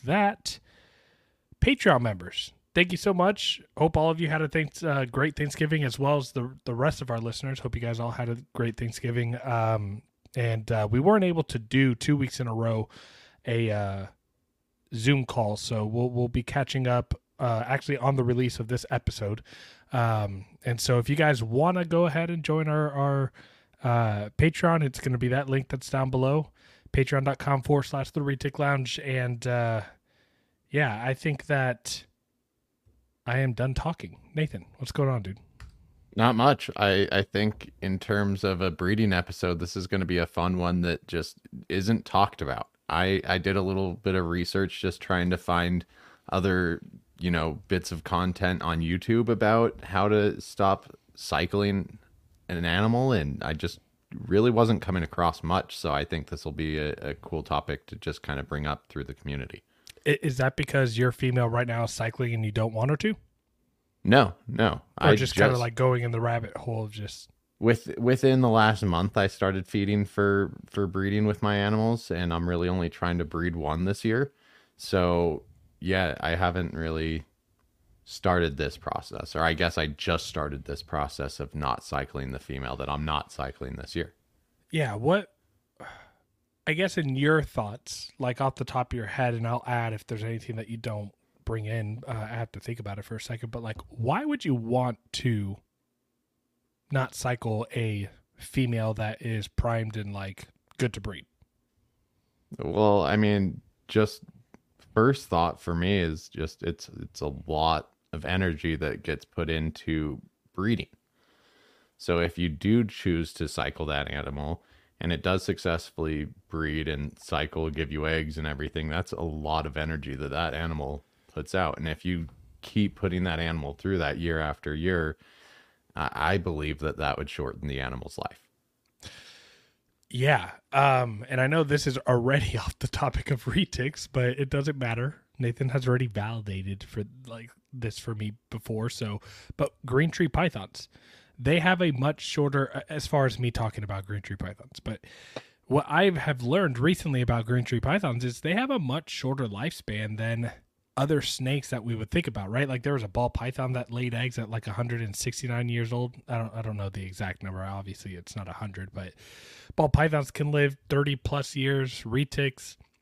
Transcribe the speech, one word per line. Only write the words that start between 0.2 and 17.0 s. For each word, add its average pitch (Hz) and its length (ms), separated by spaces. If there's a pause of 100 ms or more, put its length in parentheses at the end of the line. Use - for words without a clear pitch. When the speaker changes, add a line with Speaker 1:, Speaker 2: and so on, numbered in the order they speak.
Speaker 1:
Patreon 196 400
members, 95 520 (220)
thank 175 160
you 180 80
so 196 160
much. 185 480 (160)
Hope 160 180
all 160 140
of 160 80
you 165 100
had 156 140
a 151 60
thanks-, 156 340
uh, 139 220
great 131 320
Thanksgiving, 151 480
as 127 160
well 143 160
as 135 160
the, 131 320
the 127 100
rest 139 260
of 127 120
our 117 80
listeners. 127 400
Hope 120 160
you 120 40
guys 117 200
all 120 100
had 120 180
a 120 100 (160)
great 117 220
Thanksgiving. 117 680
Um, 113 580 (320)
and, 113 380
uh, 107 180
we 120 80
weren't 196 240
able 170 220
to - 160
do 131 340
two 147 220
weeks 135 240
in 123 80
a 113 60
row 113 340 (580)
a, 117 240
uh, 98 360 (880)
Zoom 127 320
call, 107 300
so 110 280
we'll, 120 240
we'll 123 200
be 120 160
catching 131 420
up, 123 340 (200)